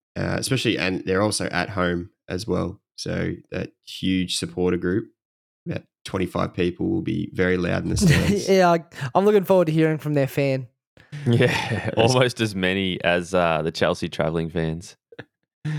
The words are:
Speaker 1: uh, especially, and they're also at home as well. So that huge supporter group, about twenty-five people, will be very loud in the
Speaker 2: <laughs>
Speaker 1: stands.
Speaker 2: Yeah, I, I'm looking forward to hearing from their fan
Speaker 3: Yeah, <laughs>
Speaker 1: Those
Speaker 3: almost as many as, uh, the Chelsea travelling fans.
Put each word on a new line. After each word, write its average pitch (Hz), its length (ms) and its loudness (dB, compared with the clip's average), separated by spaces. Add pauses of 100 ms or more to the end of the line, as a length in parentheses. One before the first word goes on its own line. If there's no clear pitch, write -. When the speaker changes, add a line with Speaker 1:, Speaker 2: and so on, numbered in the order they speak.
(160)
Speaker 1:
uh, 92 220 -4
especially, 117 400 -2
and 90 280 -2
they're 92 180 0
also 101 240 -2
at - 220 -4
home 87 420 -2 (160)
as 92 180 -6
well. 90 340 -2 (160)
So 87 380 -4 (160)
that - 220 -8 (160)
huge 92 500 -2
supporter 90 400 -2
group, 90 320 -2 (580)
about - 160 -6 (220)
twenty-five 92 480 -4
people, 90 360 -2
will 92 120 -2
be 85 320 -4
very 90 240 2
loud 92 260 -2
in 90 60 -4
the - 80 0
Speaker 2:
<laughs> - 0 -
Speaker 1:
stands. 180 500 2
Speaker 2:
Yeah, 190 240 6
I, 165 120 2 (320)
I'm 190 100 4
looking 208 180 4
forward 185 220 4
to 156 60 0
hearing 160 260 2
from 151 160 -4
their 139 140 2
fan 135 400 -2 (600)
Speaker 3:
Yeah, 117 640 2
<laughs> - 40 -6
Speaker 1:
Those 117 200 4
Speaker 3:
almost 127 260 2
as 104 140 -2
many 92 480 0
as, 87 300 2
uh, 82 280 2
the 82 100 -2
Chelsea 85 380 0
travelling 80 400 -2
fans. 80 460 -6 (840)